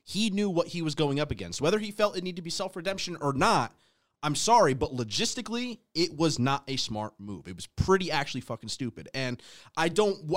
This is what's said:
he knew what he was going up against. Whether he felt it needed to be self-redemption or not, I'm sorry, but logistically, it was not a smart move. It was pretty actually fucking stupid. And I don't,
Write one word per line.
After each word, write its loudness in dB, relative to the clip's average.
he 0
knew 0
what 2
he -6
was -2
going 0
up -2
against. -8
Whether 2
he -6
felt 0
it -6
needed -6
to -10
be -10
self-redemption -6
or 0
not, 2
I'm 0
sorry, 6
but -2
logistically, -4
it 0
was 2
not 0
a -4
smart -4
move. -12
It -10
was -14
pretty 4
actually -2
fucking -10
stupid. -6
And -4
I 2
don't, 0